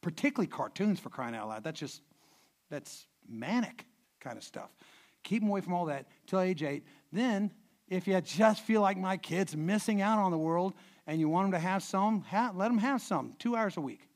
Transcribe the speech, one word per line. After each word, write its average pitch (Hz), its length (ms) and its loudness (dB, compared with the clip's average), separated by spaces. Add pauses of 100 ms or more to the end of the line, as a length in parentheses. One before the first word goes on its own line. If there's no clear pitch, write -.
particularly 226 460 -2
cartoons, 120 520 -2
for - 100 -12
crying 120 240 -8
out 107 140 -8
loud. 110 160 -8
That's 160 160 -8
just, - 220 -10 (680)
that's - 380 -12 (180)
manic 156 600 -4 (340)
kind 120 180 -12
of - 60 -16
stuff. - 320 -16 (480)
Keep 208 200 -2
'em 208 60 2
away 202 120 0
from 175 100 -6
all 175 140 0
that 139 240 -6 (180)
till 190 140 2
age 185 200 0
eight. 143 220 -4 (300)
Then, 196 400 0 (340)
if 180 180 -2
you 190 140 4
just 208 440 4
feel 220 180 4
like 196 160 2
my 185 180 0
kid's 175 400 -2
missing 196 460 2
out 214 180 4
on 190 120 4
the 165 60 2
world 170 360 2 (340)
and 160 140 0
you 156 80 4
want 180 160 4
'em 196 80 4
to 175 60 2
have 185 240 0
some, 202 360 2
ha-, 214 340 0
let 190 160 0
'em 240 100 4
have 254 220 0
some 135 380 -4
two 240 160 -2
hours 214 220 0
a 165 40 -4
week. 123 340 -8